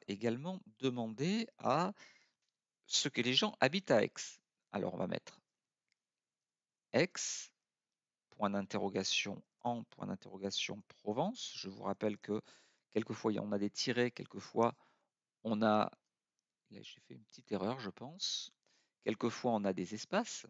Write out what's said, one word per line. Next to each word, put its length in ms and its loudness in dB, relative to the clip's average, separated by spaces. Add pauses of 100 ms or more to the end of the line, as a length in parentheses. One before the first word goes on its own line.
également 520 -2 (180)
demander 680 0 (120)
à 340 2 (960)
ce 220 2
que 120 -2
les 140 4
gens 260 4
habitent 320 4
à 100 8
Aix. 100 0 (600)
Alors 220 -2
on 40 -8
va 80 -2
mettre 340 -8 (1500)
Aix, 200 4 (1160)
point 200 -2
d'interrogation, 920 0 (180)
en 240 -4
point 220 -12
d'interrogation, 840 -4
Provence. 680 -2
Je 140 -8
vous 140 -12
rappelle 340 0
que 240 -2 (480)
quelquefois 500 0
on 120 -2
a 60 0
des 120 2
tirets, 400 0
quelquefois 640 0 (680)
on 180 2
a, 280 6 (800)
là 120 -18
j'ai 200 -20
fait 120 -18
une 120 -20
petite 260 -12
erreur 260 0
je 120 -6
pense, 600 -6 (540)
quelquefois 480 0
on 120 2
a 80 2
des 220 -2
espaces. 560 -4